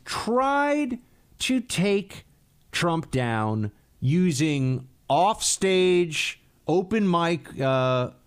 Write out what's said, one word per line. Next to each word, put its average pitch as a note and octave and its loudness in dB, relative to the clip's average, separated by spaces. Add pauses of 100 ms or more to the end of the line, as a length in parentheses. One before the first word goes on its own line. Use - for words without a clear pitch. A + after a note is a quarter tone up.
tried C#4 0 (420)
to B3+ 0
take G3 -2 (480)
Trump E3 -2
down A2 -2 (300)
using C#3 0 (200)
offstage, F3+ 0 (240)
open F#3+ 0
mic, E3+ 0
uh, B2+ 0 (160)